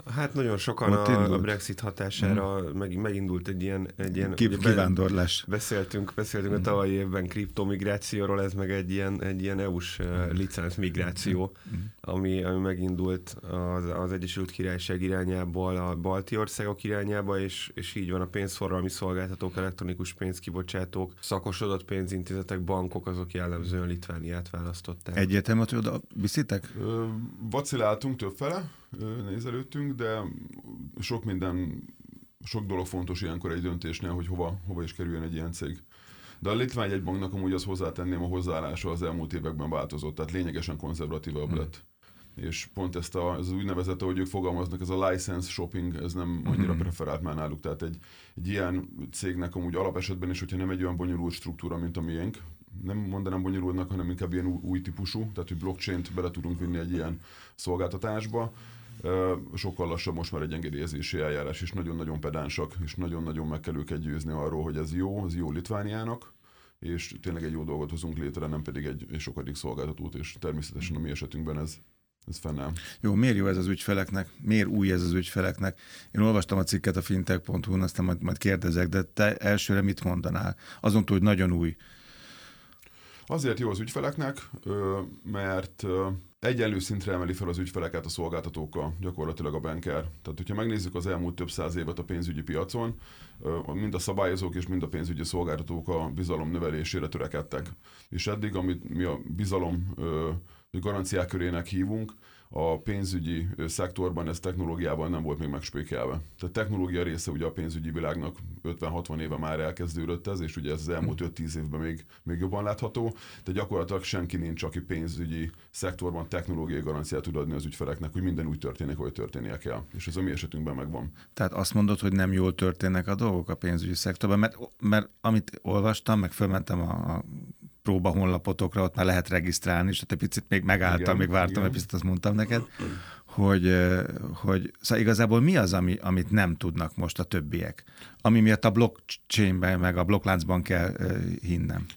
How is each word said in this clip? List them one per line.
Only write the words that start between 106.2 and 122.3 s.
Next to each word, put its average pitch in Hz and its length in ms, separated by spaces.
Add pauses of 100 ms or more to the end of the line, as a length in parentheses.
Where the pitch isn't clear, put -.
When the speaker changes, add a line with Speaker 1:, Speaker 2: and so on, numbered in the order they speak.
Speaker 3:
Tehát 90 160
technológia 92 480
része 85 280
ugye 76 140
a 80 60
pénzügyi 80 400
világnak 78 440 (260)
ötven-hatvan 82 580
éve 76 180
már 78 220
elkezdődött 82 680
ez, 98 120
és 78 180
ugye 73 140
ez 78 80
az 78 100
elmúlt 82 320
öt-tíz 82 340
évben 78 240
még, 80 260 (180)
még 87 160
jobban 95 240
látható, 113 520 (280)
de 92 80
gyakorlatilag 92 520
senki 90 340
nincs, 82 260
aki 82 160
pénzügyi 82 720 (180)
szektorban 87 600
technológiai 80 520
garanciát 73 400
tud 80 140
adni 73 180
az 73 120
ügyfeleknek, 76 480
hogy 90 80
minden 82 260
úgy 76 120
történik, 73 400
ahogy 64 140
történnie 53 440
kell. - 240 (140)
És 87 120
ez 82 80
a 92 60
mi 92 100
esetünkben 78 440
megvan. 71 360 (220)
Speaker 2:
Tehát - 200
azt 92 200
mondod, 104 260
hogy 98 140
nem 95 200